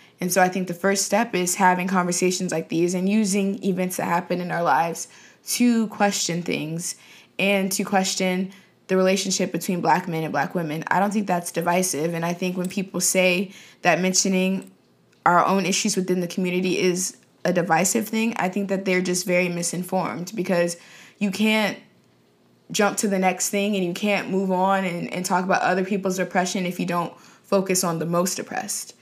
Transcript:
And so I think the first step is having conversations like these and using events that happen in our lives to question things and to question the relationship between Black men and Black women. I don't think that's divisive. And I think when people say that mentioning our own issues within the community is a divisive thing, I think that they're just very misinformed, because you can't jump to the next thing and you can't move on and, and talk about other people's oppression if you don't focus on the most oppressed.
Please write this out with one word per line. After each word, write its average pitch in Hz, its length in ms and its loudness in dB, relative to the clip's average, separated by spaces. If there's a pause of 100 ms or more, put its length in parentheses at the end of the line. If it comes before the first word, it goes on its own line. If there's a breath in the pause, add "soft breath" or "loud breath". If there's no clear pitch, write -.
(220 soft breath)
And 180 100 -2
so 190 100 4
I 180 60 6
think 185 200 -4
the 175 80 -6
first 196 300 0
step 233 280 0
is 180 220 -2
having 180 320 4
conversations 180 640 0
like 160 180 -4
these 170 240 0
and 185 160 0
using 196 540 0
events 185 340 -2
that 156 80 -2
happen 175 340 0
in 175 120 -6
our 170 100 -2
lives 165 460 0 (460 loud breath)
to 233 340 4
question 202 560 0
things 160 520 -4 (440 loud breath)
and 196 320 2
to 202 120 -2
question 190 680 0 (360 loud breath)
the 185 100 2
relationship 190 540 2
between 175 300 -2
Black 160 260 2
men 160 160 -2
and 156 80 -4
Black 143 220 -2
women. 165 340 -4
I 175 120 2
don't 202 120 2
think 208 140 -2
that's 175 260 -2
divisive. 175 600 0
And 165 120 -4
I 175 80 -2
think 180 240 -4
when 180 100 -2
people 185 320 -6
say 185 520 2 (320 loud breath)
that 202 180 4
mentioning 185 680 0 (560)
our - 200 6
own 190 200 2
issues 196 300 0
within 185 240 0
the 170 80 -2
community 180 500 0
is 180 400 0 (280)
a 180 80 2
divisive 180 540 2
thing, 226 300 -2
I 185 120 -2
think 196 200 -4
that 196 160 -2
they're 185 160 2
just 180 240 -2
very 180 240 2
misinformed, 175 840 -4
because 175 420 0 (400 loud breath)
you 202 140 -2
can't 214 480 0 (920)
jump 196 280 0
to 226 100 0
the 196 100 0
next 185 320 0
thing 202 260 0
and 190 80 0
you 175 100 -2
can't 202 360 0
move 190 220 0
on 190 340 2
and, 175 260 -4
and 185 140 -4
talk 185 200 0
about 185 160 2
other 185 220 2
people's 185 360 -2
oppression 185 480 0
if 180 120 -4
you 180 60 -2
don't 175 320 -2
focus 190 680 -2
on 165 140 0
the 165 80 -4
most 175 320 0
oppressed. - 640 -8